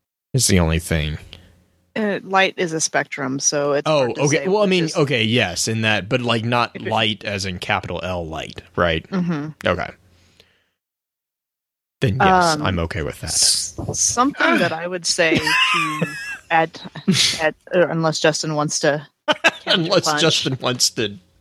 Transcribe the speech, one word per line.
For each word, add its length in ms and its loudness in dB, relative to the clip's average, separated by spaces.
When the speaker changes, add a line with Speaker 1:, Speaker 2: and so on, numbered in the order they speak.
Speaker 1:
Is 120 2
the 120 4
only 200 2
thing. 380 -2
Speaker 2:
Uh, 260 -2
light 360 2
is 160 -2
a 80 -2
spectrum, 580 -4
so 340 0
it's 160 0
Speaker 1:
Oh, 120 4
Speaker 2:
hard 140 0
to 60 -2
Speaker 1:
okay. 160 2
Speaker 2:
say 100 -2
Speaker 1:
Well, 100 4
I 40 6
Speaker 2:
which 80 4
Speaker 1:
mean, 140 4
Speaker 2:
is 120 -4
Speaker 1:
okay, 280 4
yes, 440 2
in 140 -2
that, 260 2
but, 140 0
like, 240 0
not 300 0
Speaker 2:
If 80 -12
it 60 -6
Speaker 1:
light 340 0
as 240 -4
in 100 -6
capital 460 -2
L 240 -4
light, 340 -10
right? 340 2
Speaker 2:
Mm-hmm. 380 -4
Speaker 1:
Okay. 220 -6
Then 200 0
yes, 340 4
Speaker 2:
Um, 80 -6
Speaker 1:
I'm 160 0
okay 220 -4
with 200 -8
that. 100 -8
Speaker 2:
s-, 480 0
something 640 2
that 120 0
I 140 -8
would 200 -6
say 320 2
Speaker 1:
<laughs> 360 0
Speaker 2:
to 340 -2
add, 280 2
add, 140 0
or 140 4
unless 320 0
Justin 360 0
wants 260 -2
to 260 0
Speaker 1:
<laughs> 380 0
Unless 420 2
Speaker 2:
counterpunch. 140 2
Speaker 1:
Justin 400 0
wants 300 0
to. 260 -4